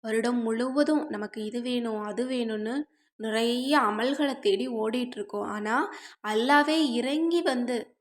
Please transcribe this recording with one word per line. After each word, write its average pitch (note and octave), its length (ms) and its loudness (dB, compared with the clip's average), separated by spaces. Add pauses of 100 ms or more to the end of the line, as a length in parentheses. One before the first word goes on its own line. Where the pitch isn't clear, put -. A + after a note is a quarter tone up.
வருடம் A3+ 380 0
முழுவதும் C4 680 2
நமக்கு G#3 360 -6
இது A#3 160 -4
வேணும், A#3 400 -2
அது G#3 240 -4
வேணும்னு A3+ 480 -2 (460)
நிறைய A#3 600 0
அமல்களை B3+ 600 0
தேடி G3+ 340 2
ஓடிட்டு A3+ 440 -2
இருக்கோம். G#3 320 -6
ஆனா G#3+ 260 -2 (520)
அல்லாவே C#4+ 500 4 (160)
இறங்கி D#4 480 0
வந்து B3 360 0 (240)